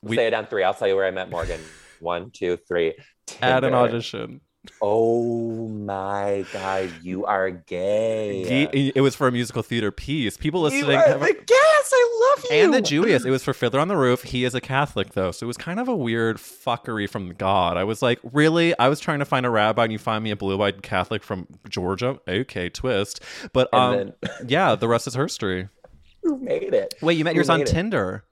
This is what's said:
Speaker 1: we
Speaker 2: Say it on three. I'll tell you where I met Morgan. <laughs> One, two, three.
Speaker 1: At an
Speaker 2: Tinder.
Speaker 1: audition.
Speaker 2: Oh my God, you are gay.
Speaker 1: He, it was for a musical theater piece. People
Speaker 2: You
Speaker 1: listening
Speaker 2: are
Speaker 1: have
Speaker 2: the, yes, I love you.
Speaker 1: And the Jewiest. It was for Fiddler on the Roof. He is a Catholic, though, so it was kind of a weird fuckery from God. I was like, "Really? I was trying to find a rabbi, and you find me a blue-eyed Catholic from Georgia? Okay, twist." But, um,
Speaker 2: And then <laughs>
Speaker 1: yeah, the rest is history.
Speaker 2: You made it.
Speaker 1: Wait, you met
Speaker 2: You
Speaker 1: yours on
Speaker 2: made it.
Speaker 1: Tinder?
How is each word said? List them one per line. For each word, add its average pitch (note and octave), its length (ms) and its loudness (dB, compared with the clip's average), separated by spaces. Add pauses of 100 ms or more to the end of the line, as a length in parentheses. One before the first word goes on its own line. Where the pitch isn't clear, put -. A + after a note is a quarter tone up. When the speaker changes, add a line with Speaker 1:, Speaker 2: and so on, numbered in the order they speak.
Speaker 1:
we G#2+ 140 -4
Speaker 2:
Say A#2 120 2
it A2 60 2
on A2 140 -2
three. G2 160 0
I'll F#2+ 100 2
tell - 140 -2
you F#2+ 80 4
where F#2+ 100 2
I F#2+ 60 0
met F#2 180 -6
Morgan. E2+ 300 -4 (220)
<laughs> - 180 -20
One, F2 320 -6
two, F2+ 260 -2
three. E2+ 380 -2 (460)
Speaker 1:
At C3 220 2
an C3 80 0
Speaker 2:
Tinder. B2+ 60 2
Speaker 1:
audition. A#2 640 -2 (400)
Speaker 2:
Oh A2+ 880 0
my G2+ 840 -4
God, F#2+ 400 -4 (100)
you F#2 240 -6
are F#2+ 240 0
gay. G#2 1200 -2
Speaker 1:
He, C3+ 220 0
it C3 60 4
was C3+ 140 2
for C#3 120 0
a B2+ 40 2
musical A#2+ 320 -4
theater A2 280 -2
piece. C3+ 460 -4
People D#3 240 -4
Speaker 2:
You D#3 40 2 (200)
Speaker 1:
listening C#3 120 2
Speaker 2:
are D#4+ 100 6
Speaker 1:
have - 120 4
Speaker 2:
the, - 160 2 (140)
yes, D5 440 6
I A#4+ 420 4
love C#5 140 -12
you. - 140 4
Speaker 1:
And E4 100 6
the G#3+ 80 4
Jewiest. D#3 440 2
It C3 60 0
was C3 120 0
for C3+ 100 -2
Fiddler B2 260 0
on D#3+ 80 2
the G3 100 0
Roof. B2 260 2
He B2 200 -4
is B2 120 -2
a B2 60 -2
Catholic, C3 520 -2
though, F#2 180 0
so A2+ 140 -10
it - 20 -4
was A#2+ 100 -6
kind F3+ 220 -8
of B3 80 -4
a B3 80 -2
weird A2+ 420 0
fuckery A2+ 720 -6
from F2+ 240 -8
God. F#2 440 2
I F#2 60 0
was G#2+ 180 -2
like, A#2+ 220 2
"Really? D#3+ 540 2
I B2 120 4
was D3+ 100 0
trying D3+ 200 -2
to C#3+ 60 -2
find B2+ 200 0
a B2 40 0
rabbi, A2 340 2
and A2+ 80 0
you A2 80 -6
find A2 240 -4
me A2 80 -4
a G#2 40 -2
blue-eyed G2 480 0
Catholic G2+ 400 -4
from F#2 240 -8 (220)
Georgia? G2 580 -4
Okay, F#2 420 -4
twist." G#2 520 -4 (320)
But, B2+ 200 2
um, B2 200 4
Speaker 2:
And G2 280 -4
then - 160 -8
<laughs> B2+ 120 -14
Speaker 1:
yeah, C#3+ 260 4
the G#2+ 120 -2
rest A#2 200 2
is - 80 -8
history. G2+ 540 -4 (540)
Speaker 2:
You D4+ 140 0
made - 360 -4
it. - 280 0
Speaker 1:
Wait, E3 160 2
you D#3 60 0
met E3 100 0
Speaker 2:
You E3 60 2
Speaker 1:
yours - 100 0
on E3 100 4
Speaker 2:
made C#3 80 -2
it. - 40 0
Speaker 1:
Tinder? D3 600 -2